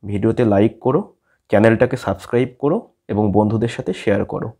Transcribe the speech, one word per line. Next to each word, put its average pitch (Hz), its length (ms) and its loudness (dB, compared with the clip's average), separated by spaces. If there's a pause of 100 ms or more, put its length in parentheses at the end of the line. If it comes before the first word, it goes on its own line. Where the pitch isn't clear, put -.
(100)
ভিডিওতে 113 320 0 (100)
লাইক 104 220 4 (100)
করো, 131 160 0 (500)
চ্যানেলটাকে 113 460 4 (100)
সাবস্ক্রাইব 120 440 -2 (120)
করো 151 160 0 (340)
এবং 104 120 0 (120)
বন্ধুদের 107 400 0
সাথে 123 160 -6 (100)
শেয়ার 101 200 0 (100)
করো। 104 160 -8 (100)